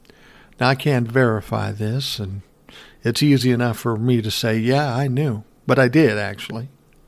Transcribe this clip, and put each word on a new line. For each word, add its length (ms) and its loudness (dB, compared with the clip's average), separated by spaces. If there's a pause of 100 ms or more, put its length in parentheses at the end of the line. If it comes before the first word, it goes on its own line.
(600)
Now, 80 2
I 80 2
can't 320 0
verify 640 0
this, 480 -6
and 220 -10 (600)
it's 180 -2
easy 300 4
enough 260 0
for 200 -4
me 260 2
to 80 -4
say, 260 -2
"Yeah, 380 0
I 140 -2
knew." 340 -2 (240)
But 140 4
I 80 6
did, 280 4
actually. 520 -8 (400)